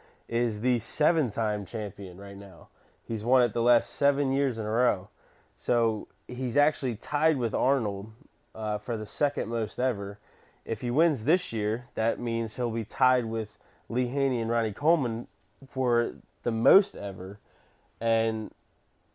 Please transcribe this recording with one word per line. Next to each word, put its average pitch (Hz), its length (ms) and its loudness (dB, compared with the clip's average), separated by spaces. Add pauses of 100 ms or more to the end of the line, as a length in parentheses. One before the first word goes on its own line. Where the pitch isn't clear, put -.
(280)
is 117 320 0
the 123 180 2
seven-time 117 880 0
champion 98 540 -8
right 101 180 -10
now. 95 320 -14 (380)
He's 110 180 -4
won 127 180 4
it 117 120 0
the 117 80 0
last 120 320 2
seven 139 380 2
years 135 260 0
in 107 80 -4
a 107 40 -4
row. 110 380 0 (480)
So 117 520 0 (180)
he's 123 300 -4
actually 139 400 0
tied 151 420 0
with 117 160 0
Arnold, 110 580 0 (420)
uh, 107 240 -2
for 117 180 -4
the 107 100 -6
second 143 420 -2
most 113 300 -4
ever. 104 400 -2 (460)
If 113 180 -6
he 123 80 -2
wins 139 340 2
this 165 280 0
year, 113 420 -2
that 113 260 0
means 117 360 -2
he'll 120 140 -2
be 113 140 -2
tied 127 400 2
with 113 340 -6 (300)
Lee 120 200 0
Haney 135 320 0
and 113 100 0
Ronnie 113 220 0
Coleman 135 540 0 (400)
for 120 460 0 (300)
the 117 100 -2
most 143 420 6
ever. 95 440 -10 (640)
And 113 520 0 (640)